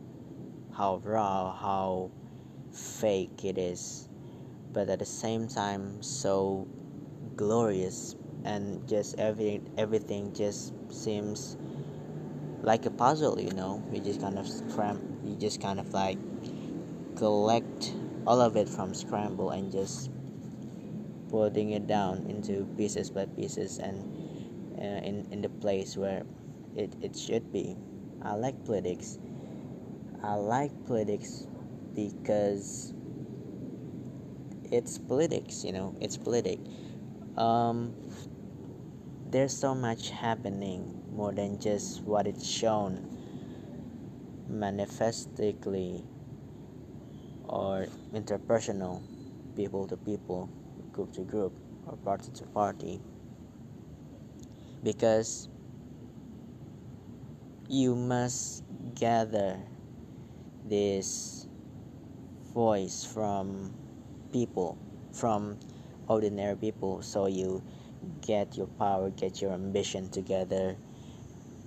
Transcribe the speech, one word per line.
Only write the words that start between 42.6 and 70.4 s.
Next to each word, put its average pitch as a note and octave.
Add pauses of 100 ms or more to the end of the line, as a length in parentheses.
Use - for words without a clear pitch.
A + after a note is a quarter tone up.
manifestically G2+ (1500)
or F#2+ (260)
interpersonal, G#2 (540)
people G2
to F#2
people, F#2 (440)
group F#2+
to F#2
group, F#2+ (320)
or -
party -
to -
party. G2 (1800)
Because A2 (2250)
you B2+
must B2 (320)
gather A2 (1040)
this G2+ (1080)
voice G#2+
from G2 (580)
people, G2 (340)
from G#2 (480)
ordinary G2+
people, F#2+
so G2
you F#2+ (560)
get G#2
your G2
power, G2
get F#2+
your G2
ambition F#2+
together, F#2+ (920)